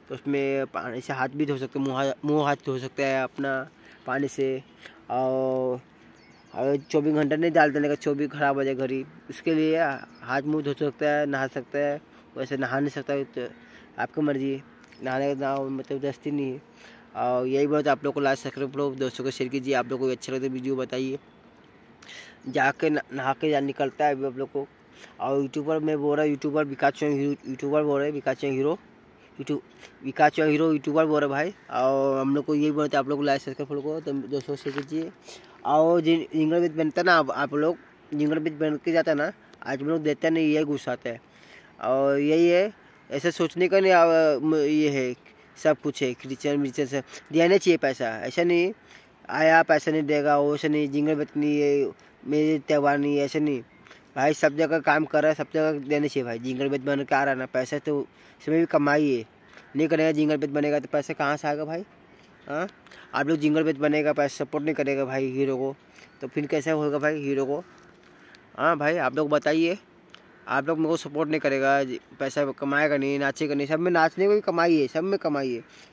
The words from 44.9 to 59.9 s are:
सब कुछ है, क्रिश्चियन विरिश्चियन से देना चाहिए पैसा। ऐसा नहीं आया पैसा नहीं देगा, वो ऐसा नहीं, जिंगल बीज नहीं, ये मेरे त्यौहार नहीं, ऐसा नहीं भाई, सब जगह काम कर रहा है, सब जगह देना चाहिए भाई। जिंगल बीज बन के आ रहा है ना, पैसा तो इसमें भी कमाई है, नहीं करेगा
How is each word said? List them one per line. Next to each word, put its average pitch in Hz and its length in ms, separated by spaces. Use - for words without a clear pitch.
सब 151 180
कुछ 143 220
है, 127 100
क्रिश्चियन 135 440
विरिश्चियन 139 300
से 135 140
देना 170 260
चाहिए 175 200
पैसा। 131 280
ऐसा 113 380
नहीं 175 300
आया 160 340
पैसा 160 280
नहीं 156 120
देगा, 147 340
वो 147 180
ऐसा 151 120
नहीं, 151 220
जिंगल 147 260
बीज 147 120
नहीं, 147 220
ये 143 320
मेरे 151 340
त्यौहार 143 380
नहीं, 143 220
ऐसा 143 200
नहीं 147 220
भाई, 143 180
सब 147 240
जगह 156 220
काम 151 260
कर 151 160
रहा 156 80
है, 151 60
सब 147 180
जगह 156 260
देना 147 280
चाहिए 131 180
भाई। 117 140
जिंगल 131 300
बीज 139 120
बन 139 220
के 139 120
आ 135 80
रहा 139 100
है 127 60
ना, 131 60
पैसा 127 340
तो 147 280
इसमें 156 180
भी 170 60
कमाई 147 440
है, 117 160
नहीं 151 120
करेगा 156 240